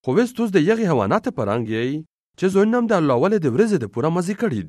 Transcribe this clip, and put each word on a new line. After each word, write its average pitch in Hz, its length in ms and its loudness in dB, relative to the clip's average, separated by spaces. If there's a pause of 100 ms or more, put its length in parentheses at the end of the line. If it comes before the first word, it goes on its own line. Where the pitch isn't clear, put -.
خو 131 140 -2
ویس 240 180 0
توس 226 160 -4
د 185 80 2
یغې 208 320 2
حیوانات 139 460 0
په 127 140 -4
رنګ 117 140 -2 (120)
یئ، 135 260 -4 (360)
چې 180 80 -2 (100)
زوی 202 100 4
نم 233 240 0
د 202 80 2
الله 139 240 2
ولې 202 160 2
د 156 160 -2
ورځې 208 240 2
د 113 160 -4
پوره 135 220 -2
مزې 180 240 -4
کړي 131 280 -2